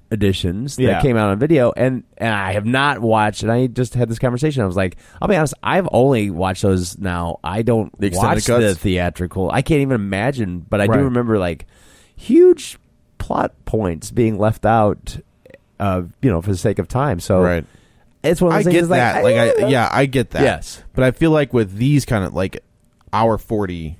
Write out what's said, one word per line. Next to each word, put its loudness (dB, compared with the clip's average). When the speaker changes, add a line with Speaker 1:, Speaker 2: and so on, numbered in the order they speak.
Speaker 1:
editions -2
that -2
Speaker 2:
Yeah. 2
Speaker 1:
came 2
out 2
on 0
video. 2
And, -2
and -2
I -4
have -2
not 0
watched, 0
and 0
I 2
just -4
had 0
this -6
conversation. -2
I 0
was -2
like, -2
I'll -4
be 2
honest, 0
I've -2
only 2
watched -4
those 0
now. -6
I -4
don't 0
Speaker 3:
The -2
extended 0
Speaker 1:
watch -4
Speaker 3:
cuts? 2
Speaker 1:
the 2
theatrical. -2
I 0
can't 2
even 0
imagine, -4
but 0
I 2
Speaker 2:
Right. 2
Speaker 1:
do 4
remember, 0
like, -4
huge 4
plot -4
points -4
being 0
left 0
out, 0
uh, -2
you 4
know, 0
for -4
the -2
sake -2
of -4
time. -2
So 0
Speaker 3:
Right. 0
Speaker 1:
it's 0
one 4
of 2
Speaker 3:
I 0
Speaker 1:
those 2
Speaker 3:
get 4
Speaker 1:
things, 0
like, 2
Speaker 3:
that. 2
Speaker 1:
I 0
Speaker 3:
Like, 4
I, 2
Speaker 1:
don't 2
know. 0
Speaker 3:
yeah, 2
I 2
get -2
that. 0
Speaker 1:
Yes. -2
Speaker 3:
But 0
I 4
feel 2
like 2
with 0
these 2
kind -2
of, -8
like, -6
hour 2
forty -6